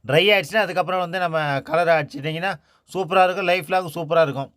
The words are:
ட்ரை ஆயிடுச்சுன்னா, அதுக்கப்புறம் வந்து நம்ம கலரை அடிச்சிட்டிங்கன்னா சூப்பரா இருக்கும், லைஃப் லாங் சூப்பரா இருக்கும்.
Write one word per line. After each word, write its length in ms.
ட்ரை 200
ஆயிடுச்சுன்னா, 380
அதுக்கப்புறம் 400
வந்து 160
நம்ம 180
கலரை 320
அடிச்சிட்டிங்கன்னா 580
சூப்பரா 320
இருக்கும், 260
லைஃப் 200
லாங் 260
சூப்பரா 260
இருக்கும். 360